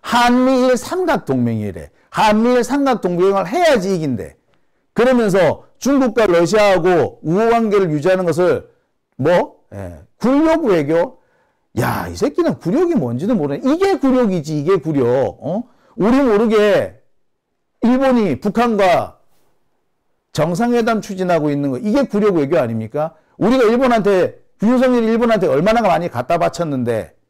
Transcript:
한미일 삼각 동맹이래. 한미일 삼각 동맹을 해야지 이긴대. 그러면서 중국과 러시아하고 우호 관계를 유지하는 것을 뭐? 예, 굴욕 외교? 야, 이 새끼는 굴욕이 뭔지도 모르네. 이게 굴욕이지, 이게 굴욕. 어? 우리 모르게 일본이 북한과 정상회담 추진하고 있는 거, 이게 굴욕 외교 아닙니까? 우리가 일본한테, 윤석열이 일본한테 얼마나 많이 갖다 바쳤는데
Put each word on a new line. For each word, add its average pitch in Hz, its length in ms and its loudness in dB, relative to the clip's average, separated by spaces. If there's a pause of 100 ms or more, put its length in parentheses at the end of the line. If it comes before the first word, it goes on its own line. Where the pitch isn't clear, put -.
한미일 254 760 2
삼각 320 500 -4
동맹이래. 107 640 -4 (200)
한미일 226 540 2
삼각 269 380 -2
동맹을 185 440 0
해야지 233 480 0
이긴대. 131 420 -6 (580)
그러면서 208 720 2 (120)
중국과 254 480 0
러시아하고 175 960 2
우호 202 280 0
관계를 208 400 2
유지하는 185 340 0
것을 165 440 0 (480)
뭐? 175 420 0 (160)
예, 87 260 -14 (160)
굴욕 311 480 2
외교? 170 540 0 (600)
야, 110 300 -4
이 85 80 -12
새끼는 285 420 -2
굴욕이 330 360 0
뭔지도 147 400 -2
모르네. 165 300 -4
이게 339 340 0
굴욕이지, 185 600 0
이게 170 200 0
굴욕. 131 600 -2
어? 185 280 -8 (280)
우리 247 260 2
모르게 208 800 0 (800)
일본이 240 580 0
북한과 196 800 0 (1120)
정상회담 226 680 -2
추진하고 180 500 -2
있는 143 200 -2
거, 127 80 -6
이게 233 260 0
굴욕 208 320 0
외교 151 220 0
아닙니까? 117 560 -4 (220)
우리가 240 280 2
일본한테, 208 760 2 (220)
윤석열이 240 440 2
일본한테 226 400 0
얼마나 185 360 2
많이 175 260 0
갖다 170 300 -4
바쳤는데 131 760 -4 (160)